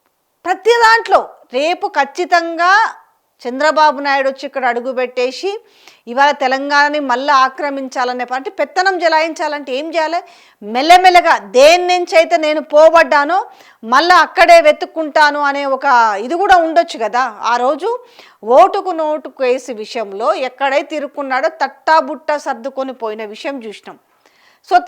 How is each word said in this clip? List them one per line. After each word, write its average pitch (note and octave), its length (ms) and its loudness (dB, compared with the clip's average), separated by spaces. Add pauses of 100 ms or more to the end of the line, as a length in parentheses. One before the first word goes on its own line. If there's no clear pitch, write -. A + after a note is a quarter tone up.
(460)
ప్రతి F#4 300 0 (100)
దాంట్లో A4 360 2 (360)
రేపు E4+ 300 -2 (120)
ఖచ్చితంగా E4+ 720 0 (720)
చంద్రబాబు C#4+ 600 0
నాయుడు C#4 260 -2
వచ్చి C4+ 180 -12
ఇక్కడ C4 220 -6
అడుగుపెట్టేసి B3 760 -6 (640)
ఇవాళ C#4 180 2 (140)
తెలంగాణని C#4+ 560 0 (100)
మళ్ళా C#4 240 -2 (120)
ఆక్రమించాలనే C4 840 -6
ప-, B3 80 -6
అంటే C#4 120 -10 (100)
పెత్తనం F#4 440 -2
జలాయించాలంటే D#4 760 -2
ఏం D#4 160 -8
చేయాలి? D#4+ 240 -2 (560)
మెల్లమెల్లగా E4+ 580 4 (240)
దేని E4 340 6
నుంచి F4+ 300 0
అయితే E4 140 0 (100)
నేను D4+ 160 -2 (120)
పోబడ్డానో D#4 640 4 (560)
మళ్ళా E4+ 220 4 (100)
అక్కడే E4+ 320 4 (100)
వెతుక్కుంటాను D4+ 720 0 (100)
అనే C#4 140 -4 (140)
ఒక C4+ 80 -6 (400)
ఇది D#4 180 -4
కూడా G4 220 4
ఉండొచ్చు D#4+ 400 -2
కదా. A#3+ 180 -2 (280)
ఆ - 20 0 (120)
రోజు D#4 260 -2 (680)
ఓటుకు F#4+ 340 2 (100)
నోటు D4+ 280 -6 (100)
కేసు C4 320 -2 (120)
విషయంలో G#3 440 -8 (220)
ఎక్కడైతే C#4+ 500 -4
ఇరుక్కున్నాడో C4+ 480 -4 (140)
తట్టాబుట్ట C4+ 680 -2 (180)
సర్దుకొని C4 460 -8 (120)
పోయిన A3 180 -8 (100)
విషయం C#4 320 -10
చూసినాం. G3+ 320 -18 (720)
So F#4 60 2 (120)